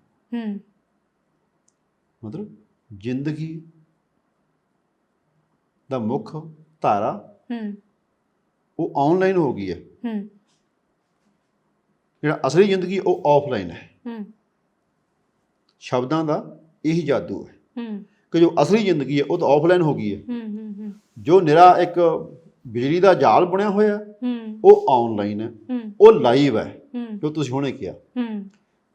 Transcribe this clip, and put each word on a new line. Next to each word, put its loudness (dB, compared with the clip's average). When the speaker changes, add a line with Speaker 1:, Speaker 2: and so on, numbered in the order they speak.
Speaker 1:
ਹੂੰ। -8
Speaker 2:
ਮਤਲਬ -14
ਜ਼ਿੰਦਗੀ -8
ਦਾ -4
ਮੁੱਖ -8
ਧਾਰਾ -4
Speaker 1:
ਹੂੰ। -10
Speaker 2:
ਉਹ -6
ਆਨਲਾਈਨ 0
ਹੋ -2
ਗਈ -8
ਹੈ। -10
Speaker 1:
ਹੂੰ। -8
Speaker 2:
ਜਿਹੜਾ -2
ਅਸਲੀ 4
ਜ਼ਿੰਦਗੀ -2
ਹੈ -4
ਉਹ -2
ਆਫਲਾਈਨ 0
ਹੈ। -20
Speaker 1:
ਹੂੰ। -12
Speaker 2:
ਸ਼ਬਦਾਂ -4
ਦਾ -6
ਇਹੀ 0
ਜਾਦੂ -4
ਹੈ -20
Speaker 1:
ਹੂੰ। -12
Speaker 2:
ਕਿ 0
ਜੋ 4
ਅਸਲੀ 2
ਜ਼ਿੰਦਗੀ -2
ਹੈ -2
ਉਹ -2
ਤਾਂ -2
ਆਫਲਾਈਨ 2
ਹੋ 0
ਗਈ -6
ਹੈ। -16
Speaker 1:
ਹੂੰ। -8
Speaker 2:
ਜੋ 6
ਨਿਰਾ 8
ਇੱਕ 0
ਬਿਜਲੀ -2
ਦਾ 6
ਜਾਲ 4
ਬਣਿਆ -2
ਹੋਇਆ, 0
Speaker 1:
ਹੂੰ। -8
Speaker 2:
ਉਹ 8
ਆਨਲਾਈਨ -2
ਹੈ, -8
Speaker 1:
ਹੂੰ। -6
Speaker 2:
ਉਹ 12
ਲਾਈਵ 2
ਹੈ, -6
Speaker 1:
ਹੂੰ। -10
Speaker 2:
ਜੋ -4
ਤੁਸੀਂ -6
ਹੁਣੇ -4
ਕਿਹਾ। -10
Speaker 1:
ਹੂੰ। -10